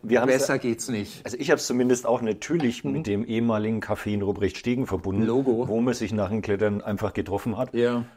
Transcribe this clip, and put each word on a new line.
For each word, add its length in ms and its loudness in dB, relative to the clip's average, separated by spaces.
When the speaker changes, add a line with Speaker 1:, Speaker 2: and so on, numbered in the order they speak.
Speaker 1:
wir 180 4
haben's 180 4
Speaker 2:
Besser 160 0
Speaker 1:
ja 40 0
Speaker 2:
geht's 300 -2
nicht. 360 -6
Speaker 1:
Also 140 -10
ich 140 -4
hab's 160 2
zumindest 380 2
auch 160 2
natürlich 600 0
Speaker 2:
Mhm. 100 -4
Speaker 1:
mit 140 -4
dem 180 0
ehemaligen 560 0
Café 340 -2
in 80 0
Ruprecht-Stegen 680 0
verbunden, 380 0
Speaker 2:
Logo. 420 2
Speaker 1:
wo 120 0
man 140 2
sich 180 -4
nach 180 0
dem 120 -2
Klettern 380 0
einfach 320 -4
getroffen 440 -4
hat. 180 -4
Speaker 2:
Ja. 300 2